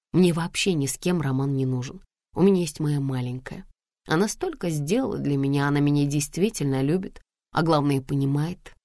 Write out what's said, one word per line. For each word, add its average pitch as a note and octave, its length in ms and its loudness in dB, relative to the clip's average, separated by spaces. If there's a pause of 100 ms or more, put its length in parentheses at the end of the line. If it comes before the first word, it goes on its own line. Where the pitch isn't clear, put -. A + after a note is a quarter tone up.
(120)
Мне F3 200 6
вообще E3+ 420 -2
ни C#3+ 120 0
с C3 100 -4
кем F3+ 240 -2
роман C3+ 360 0
не C3+ 100 0
нужен. B2+ 340 -4 (360)
У - 60 2
меня F#3+ 180 6
есть E3+ 180 -6
моя D3 220 -2
маленькая. B2+ 680 -6 (400)
Она F4+ 220 2
столько D#4 420 -6
сделала D#3+ 480 -2
для C#3 180 -2
меня, C#3 300 0
она C#3+ 140 2
меня D3 260 2
действительно C#3+ 760 -2
любит, F3 380 -2 (300)
а - 120 0
главное, C#3+ 380 2
понимает. C#3+ 720 -2 (120)